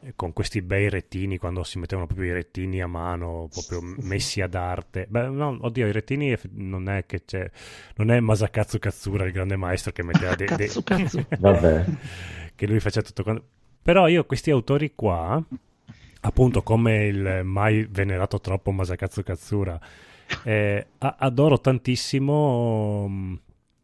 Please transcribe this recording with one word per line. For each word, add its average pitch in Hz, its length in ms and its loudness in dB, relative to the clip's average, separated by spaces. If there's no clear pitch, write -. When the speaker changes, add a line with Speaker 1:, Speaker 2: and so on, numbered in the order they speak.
Speaker 1:
eh, 131 120 -16
con 90 180 -6
questi - 280 -2
bei 98 280 2
rettini, 95 480 -4
quando 90 260 -4
si - 140 -8
mettevano 90 300 -4
proprio 90 220 -4
i 87 40 -2
rettini 92 480 -4
a 90 60 -4
mano, 85 640 -6
proprio 87 300 -8
Speaker 2:
<laughs> 90 200 -12
Speaker 1:
messi 95 380 -4
ad 90 160 -4
arte. 90 540 -6
Beh, 117 200 0
no, 139 300 -4
oddio, 117 280 -2
i 104 40 0
rettini 131 400 -2
eff-, 110 220 -4
non 95 340 -6
è 98 180 -2
che - 200 -8
c'è, 92 240 -6
non 110 140 4
è 120 80 6
Masakatsu 110 600 2
Katsura, 98 460 -2
il 92 80 -2
grande 95 240 -2
maestro 92 340 -2
che 92 120 -6
metteva 85 320 0
dei, 98 200 -2
dei 104 120 0
Speaker 3:
Katsu, - 160 -4
Katsu. - 440 0
Speaker 2:
<laughs> - 80 -2
Vabbè. 87 500 6
Speaker 1:
che 104 120 -4
lui 110 120 2
faceva 104 260 -2
tutto - 180 -10
quanto. 107 200 -4
Però 175 260 6
io 170 180 4
questi - 260 -2
autori 143 440 2
qua, 98 480 0
appunto, 113 400 4
come 110 440 4
il 98 360 0
mai 107 460 2
venerato 98 500 0
troppo 95 320 -2
Masakatsu 95 520 -4
Katsura, 92 560 -4
eh, 104 440 0
a-, 135 200 -2
adoro 135 400 4
tantissimo, 123 1500 2
mm, 95 240 -4